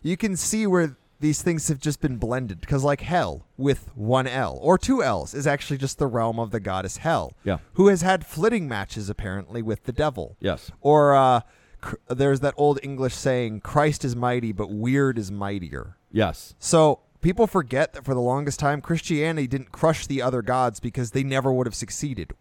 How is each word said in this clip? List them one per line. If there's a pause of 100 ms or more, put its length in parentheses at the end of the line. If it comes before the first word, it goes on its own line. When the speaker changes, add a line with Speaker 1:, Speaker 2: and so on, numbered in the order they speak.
Speaker 1:
you
can
see
where (240)
these
things
have
just
been
blended.
'Cause,
like,
hell (120)
with
one
L
or
two
L's
is
actually
just
the
realm
of
the
goddess
Hel, (120)
Speaker 2:
Yeah. (160)
Speaker 1:
who
has
had
flitting
matches,
apparently,
with
the
devil.
Speaker 2:
Yes. (100)
Speaker 1:
Or,
uh, (400)
cr-, (120)
there's
that
old
English
saying,
"Christ
is
mighty,
but
weird
is
mightier." (160)
Speaker 2:
Yes.
Speaker 1:
So (220)
people
forget
that
for
the
longest
time,
Christianity
didn't
crush
the
other
gods
because
they
never
would
have
succeeded.